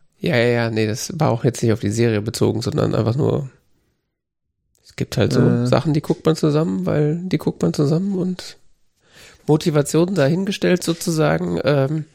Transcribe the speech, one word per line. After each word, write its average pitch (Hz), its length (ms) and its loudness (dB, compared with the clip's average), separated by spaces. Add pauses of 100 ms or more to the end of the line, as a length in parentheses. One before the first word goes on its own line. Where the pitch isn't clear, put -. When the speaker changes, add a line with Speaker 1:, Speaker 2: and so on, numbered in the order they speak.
(180)
Speaker 1:
Ja, 165 180 0
ja, 120 100 4
ja, 120 240 2
nee, 110 160 0
das - 340 -6
war 147 100 2
auch 117 140 -2
jetzt 127 180 0
nicht 113 120 2
auf 104 60 -6
die 101 100 -2
Serie 113 320 2
bezogen, 110 400 0
sondern 104 320 -2
einfach 113 220 0
nur, 131 340 -2 (1300)
es - 140 -20
gibt - 220 -4
halt 101 160 2
so 123 120 4
Speaker 2:
Äh. 120 200 2
Speaker 1:
Sachen, 147 260 2
die 147 80 2
guckt - 240 -4
man 160 120 2
zusammen, 170 500 0
weil 151 380 0
die 185 140 -2
guckt - 220 -4
man 170 140 0
zusammen 165 440 0
und 180 380 -6 (880)
Motivation 156 680 2
dahingestellt 175 680 0
sozusagen, 165 840 -2
ähm, 147 500 0